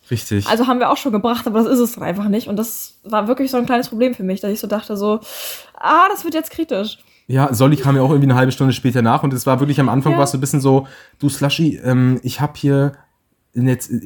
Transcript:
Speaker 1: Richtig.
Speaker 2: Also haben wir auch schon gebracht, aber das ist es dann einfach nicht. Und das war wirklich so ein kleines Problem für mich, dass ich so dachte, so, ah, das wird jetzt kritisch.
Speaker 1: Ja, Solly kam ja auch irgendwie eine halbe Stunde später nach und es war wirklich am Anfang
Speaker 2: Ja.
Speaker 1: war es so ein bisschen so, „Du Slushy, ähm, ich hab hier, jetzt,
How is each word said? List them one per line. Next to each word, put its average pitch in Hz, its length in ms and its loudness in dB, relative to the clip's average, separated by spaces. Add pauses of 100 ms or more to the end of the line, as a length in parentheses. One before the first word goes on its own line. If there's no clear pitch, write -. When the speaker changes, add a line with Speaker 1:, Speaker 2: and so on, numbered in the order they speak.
(100)
Speaker 1:
Richtig. 104 380 -2
Speaker 2:
Also 226 180 2
haben 247 140 0
wir 233 100 2
auch 285 60 2
schon 262 160 -4
gebracht, 233 340 -2
aber 220 160 0
das 226 60 2
ist 254 100 2
es 240 140 0
dann - 100 -12
einfach 190 240 -4
nicht. 208 220 -2
Und 202 80 -4
das - 480 -8
war 214 240 -4
wirklich 269 240 -2
so 254 40 0
ein 247 100 0
kleines 247 220 0
Problem 240 260 0
für 196 100 -10
mich, 190 160 -4
dass 208 100 -4
ich 220 80 -4
so - 80 -10
dachte, 208 300 -6
so, 208 240 -2 (540)
ah, 339 360 4
das 330 140 -6
wird 330 100 -6
jetzt - 160 -4
kritisch. 220 480 -6 (300)
Speaker 1:
Ja, 131 260 2
Solly 135 220 4
kam 139 180 2
ja 135 80 2
auch 135 80 2
irgendwie 143 160 4
eine 131 80 4
halbe 131 160 4
Stunde 131 220 0
später 120 300 0
nach 117 200 2
und 139 100 0
es 120 140 -4
war 131 140 2
wirklich 143 180 0
am 135 100 2
Anfang 139 260 2
Speaker 2:
Ja. 139 40 -2
Speaker 1:
war 143 60 4
es 135 80 -4
so 135 60 -2
ein - 20 -2
bisschen 139 200 -2
so, 135 280 2 (320)
„Du 143 80 0
Slushy, 143 560 0
ähm, 127 400 2
ich - 160 -4
hab 147 160 -4
hier, 139 380 0 (600)
jetzt, 127 380 0 (140)